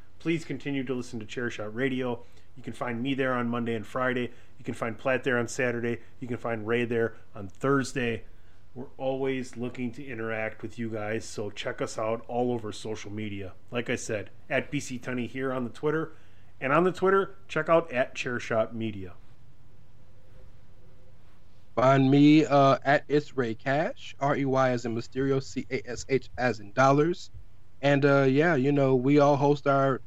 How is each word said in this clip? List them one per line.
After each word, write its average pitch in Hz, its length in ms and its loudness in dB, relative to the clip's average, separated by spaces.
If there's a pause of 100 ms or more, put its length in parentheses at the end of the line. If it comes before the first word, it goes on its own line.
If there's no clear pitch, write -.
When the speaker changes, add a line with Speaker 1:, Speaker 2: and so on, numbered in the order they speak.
(180)
Speaker 1:
Please 165 260 -2
continue 139 400 -4
to 131 100 -4
listen 123 260 -6
to 107 60 -8
Chairshot 110 480 -6
Radio. 127 460 -2 (360)
You 127 60 -12
can 117 100 -8
find 120 300 -4
me 139 100 0
there 131 220 2
on 120 140 0
Monday 117 260 0
and 104 120 -4
Friday. 127 440 0 (280)
You - 60 -12
can 123 100 -4
find 113 240 -4
Platt 127 240 0
there 127 160 2
on 117 100 0
Saturday. 120 500 0 (200)
You 123 100 -8
can 120 100 -4
find 113 280 -4
Ray 120 180 2
there 113 300 0 (200)
on 101 140 -8
Thursday. 127 760 0 (500)
We're 123 120 -8 (100)
always 131 600 -2
looking 120 360 -4
to 139 140 -10
interact 110 560 -4
with 101 160 -10
you 117 100 -4
guys, 107 360 -4
so 104 260 -6
check - 320 -6
us - 160 -4
out 113 280 -2
all 123 260 0
over 107 200 -4
social 107 380 -8
media. 101 420 -6 (180)
Like 120 200 -2
I 120 60 2
said, 104 340 -6 (180)
at 127 220 0
P 143 100 -2
C 123 180 -6
Tunney 123 300 -4
here 131 240 -4
on 131 120 -2
the 113 60 -4
Twitter. 151 420 -2 (500)
And 135 100 2
on 165 120 6
the 180 80 4
Twitter, 190 440 2 (120)
check 156 220 -2
out 160 200 6
at 123 240 0
Chairshot 117 600 0
Media. 104 380 -6 (2500)
Speaker 2:
Find 131 360 6
me, 147 340 10
uh, 139 400 6
at 143 240 4
It's 147 260 0
Ray 120 200 0
Cash, 151 640 -2
R 139 160 2
E 139 80 0
Y 131 260 4
as 123 140 0
in 117 100 -2
Mysterio, 135 480 0
C - 280 -6
A 131 180 -2
S 117 220 -8
H 131 260 2
as 120 240 0
in 101 120 -10
dollars. 143 580 4 (500)
And, 139 240 4
uh, 139 200 6
yeah, 147 320 4
you 135 160 4
know, 135 220 6
we 135 260 6
all 143 160 8
host 143 300 4
our 139 400 4